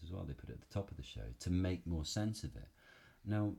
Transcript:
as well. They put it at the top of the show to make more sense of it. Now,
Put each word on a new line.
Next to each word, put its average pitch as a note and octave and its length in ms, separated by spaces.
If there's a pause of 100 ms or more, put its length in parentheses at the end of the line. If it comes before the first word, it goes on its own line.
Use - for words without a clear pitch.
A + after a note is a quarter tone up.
as E2 80
well. F#2 120
They C#2 100
put - 160
it - 100
at - 0
the - 140
top G2 160
of - 80
the - 40
show A1 380
to F2+ 100
make F2+ 360
more E2 180
sense G#2+ 400
of - 120
it. - 120 (560)
Now, G#2 340